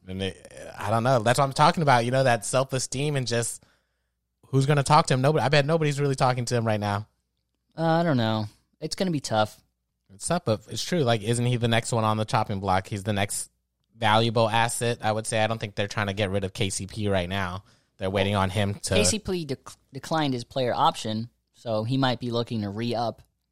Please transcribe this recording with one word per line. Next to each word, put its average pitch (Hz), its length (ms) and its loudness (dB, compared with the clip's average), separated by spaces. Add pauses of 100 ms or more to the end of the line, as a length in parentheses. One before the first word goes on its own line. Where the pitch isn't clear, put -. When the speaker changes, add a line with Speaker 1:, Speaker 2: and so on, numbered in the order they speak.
Speaker 1:
And 95 160 -8
it, - 300 -8 (240)
I 101 120 -6
don't 113 140 2
know. 127 160 4
That's 117 200 2
what 139 60 4
I'm 135 80 -6
talking 165 300 4
about. 123 220 4
You 123 60 -2
know, 131 120 2
that 117 220 2
self-esteem 135 720 -2
and 127 120 -2
just 117 360 -4 (840)
who's 135 180 2
gonna 147 180 2
talk 156 240 6
to 151 60 2
him. 127 80 0
Nobody. 143 240 2
I 135 40 2
bet 147 160 4
nobody's 151 340 0
really 139 160 0
talking 127 300 0
to 123 100 -2
him 113 100 0
right 107 140 0
now. 104 280 -2 (720)
Speaker 2:
Uh, 160 60 -4
I 165 200 2
don't 156 140 2
know. 110 280 0 (360)
It's 156 140 -8
gonna 190 160 -2
be 151 80 -2
tough. 107 400 -2 (540)
Speaker 1:
It's - 140 -12
tough, 170 180 0
but 107 240 0
it's - 140 -8
true. 180 200 -2
Like, 117 200 2
isn't 120 220 0
he 123 120 0
the 117 100 0
next 117 240 0
one 113 120 0
on 107 140 2
the 107 80 0
chopping 107 340 -2
block? 95 280 0
He's 101 160 -6
the 107 100 -2
next - 360 -2 (480)
valuable 113 500 4
asset, 117 540 0
I 110 100 0
would 110 140 -2
say. 110 180 0
I 110 40 2
don't 110 120 -2
think 104 160 -10
they're 101 120 -2
trying 104 200 -2
to 98 60 -4
get 98 160 0
rid 98 140 -2
of 92 100 -6
K 98 160 -2
C 98 160 -6
P 101 240 -4
right 92 180 0
now. 95 360 -6 (340)
They're 95 120 -4
waiting 98 260 2
on 95 140 2
him 101 260 0
to - 200 -2
Speaker 2:
K 208 100 4
C 220 140 0
P 180 260 -4
dec-, - 300 -10 (180)
declined 143 400 -2
his 120 100 -4
player 123 320 -2
option, 117 540 -2 (240)
so 110 320 -4
he 131 120 -2
might 127 220 0
be 123 100 -6
looking 117 320 -4
to 104 80 -4
re-up. 113 520 -4 (300)